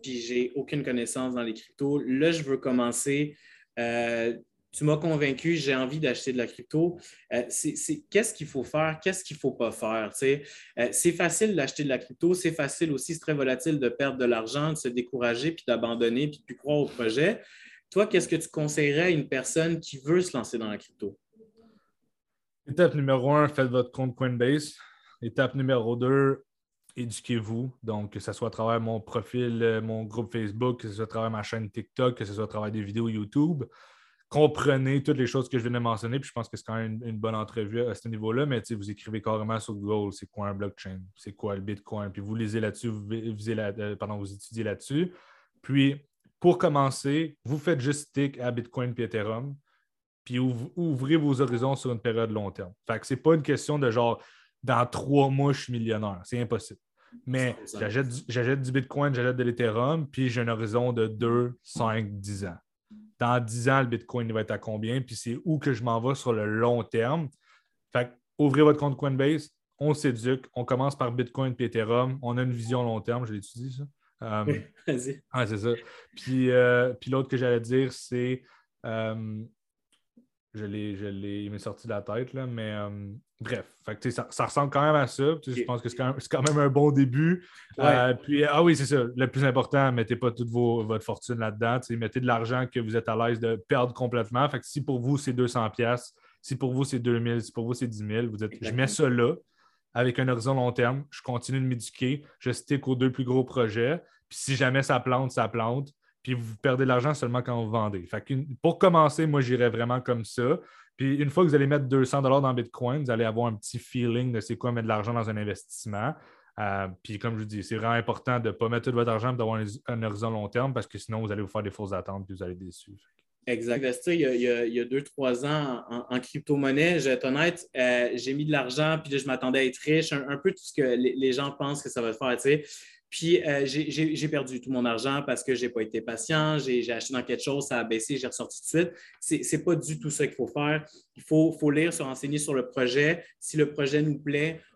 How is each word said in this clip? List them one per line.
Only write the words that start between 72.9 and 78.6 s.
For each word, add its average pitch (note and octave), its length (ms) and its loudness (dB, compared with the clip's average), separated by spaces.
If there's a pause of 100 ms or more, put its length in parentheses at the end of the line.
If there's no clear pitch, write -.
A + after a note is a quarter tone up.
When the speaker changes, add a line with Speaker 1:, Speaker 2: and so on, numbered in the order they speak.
Speaker 2:
terme, A#2+ 240 -4
je A2 80 -8
l'étudie, A#2 380 -10
ça. C3 120 -10 (380)
Euh, G#2+ 240 -2
Speaker 1:
Oui, - 160 0 (120)
<laughs> - 140 -20
vas-y. C3+ 440 -4
Speaker 2:
ah, B2 160 0
c'est G#2+ 100 -2
ça. A#2 160 0 (440)
Puis, B2+ 340 2
euh, B2 480 6
puis - 100 -10
l'autre C3 200 0
que C3+ 80 0
j'allais A#2+ 240 2
dire, B2 320 2
c'est, B2 500 -4 (420)